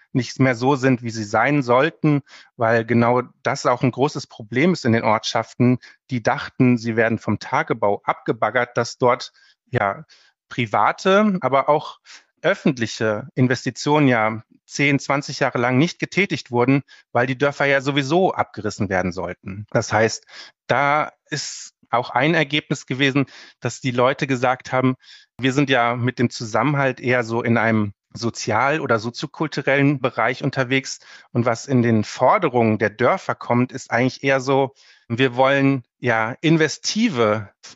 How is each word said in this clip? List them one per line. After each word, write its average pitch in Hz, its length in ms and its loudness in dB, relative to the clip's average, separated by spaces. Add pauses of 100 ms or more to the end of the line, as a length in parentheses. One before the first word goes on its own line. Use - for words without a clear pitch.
(120)
nicht - 280 -4
mehr 131 140 4
so 127 220 2
sind, 127 260 2
wie 120 80 -8
sie 110 140 -8
sein 120 400 0
sollten, 139 580 2 (340)
weil 113 300 2
genau 120 380 2 (180)
das 127 240 -4
auch 127 160 2
ein 127 80 2
großes 139 380 -2
Problem 127 460 0
ist - 120 -6
in 113 80 4
den 117 100 2
Ortschaften. 117 760 0 (320)
Die 123 100 -4
dachten, 123 560 2
sie 113 180 -4
werden 113 220 2
vom 107 220 -4
Tagebau 117 640 -2
abgebaggert, 120 760 -2
dass 117 220 -4
dort 127 340 0 (380)
ja 110 340 -2 (440)
private, 175 920 0
aber 131 260 0
auch 151 300 0 (460)
öffentliche 120 880 -2
Investitionen 135 760 0
ja 113 360 0 (220)
zehn, 143 340 0
zwanzig 143 400 -4
Jahre 131 200 0
lang 123 180 2
nicht 165 200 0
getätigt - 540 -4
wurden, 127 320 2 (280)
weil 120 140 0
die 131 120 -4
Dörfer 143 280 0
ja 139 140 2
sowieso 143 540 0
abgerissen 104 560 -4
werden 92 240 0
sollten. 92 580 -10
Das 117 220 -2
heißt, 110 320 0 (420)
da 143 460 0 (160)
ist - 440 -10 (160)
auch 120 200 -2
ein 143 240 2
Ergebnis 151 520 -4
gewesen, 135 420 0 (340)
dass - 180 -6
die 135 120 -4
Leute 127 360 0
gesagt 127 440 -2
haben, 131 240 0 (440)
wir 127 140 0
sind 135 160 2
ja 120 260 2
mit 123 240 -2
dem 120 100 2
Zusammenhalt 127 680 -2
eher 123 240 0
so 113 200 -4
in 117 140 2
einem 110 360 0 (220)
sozial- 117 680 -2
oder 120 180 0
soziokulturellen 139 1000 -2
Bereich 123 440 -2
unterwegs. 135 560 -4 (320)
Und 120 140 0
was 117 200 -2
in 131 160 2
den 113 220 2
Forderungen 127 760 2
der 107 120 0
Dörfer 127 460 -2
kommt, 120 360 -2
ist 123 180 -12
eigentlich 127 340 -2
eher 139 160 2
so, 135 340 0 (340)
wir 120 280 0
wollen 135 480 2 (160)
ja 117 420 -2
investive 151 1080 0 (260)